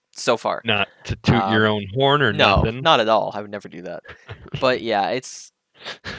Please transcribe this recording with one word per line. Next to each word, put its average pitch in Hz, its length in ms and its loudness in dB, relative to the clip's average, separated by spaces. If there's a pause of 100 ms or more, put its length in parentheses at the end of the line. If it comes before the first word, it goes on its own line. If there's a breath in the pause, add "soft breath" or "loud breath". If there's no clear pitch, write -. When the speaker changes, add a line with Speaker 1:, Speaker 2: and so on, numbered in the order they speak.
(160)
Speaker 1:
so 120 220 0
far. - 280 -4
Speaker 2:
Not 104 240 0 (160)
to - 100 -6
toot 117 300 2
your 110 200 2
Speaker 1:
Um, - 20 4
Speaker 2:
own 104 260 0
horn 139 280 2
or 117 120 2
Speaker 1:
no, 107 340 4
Speaker 2:
nothing. 117 140 -6
Speaker 1:
not 156 200 4
at 110 80 0
all. 101 260 2
I 104 60 -6
would 104 100 -14
never 101 180 -12
do 85 140 -16
that. 87 240 -12
Speaker 2:
<laughs> - 520 -16
Speaker 1:
But - 220 0
yeah, 101 300 -2
it's - 400 -10 (680 loud breath)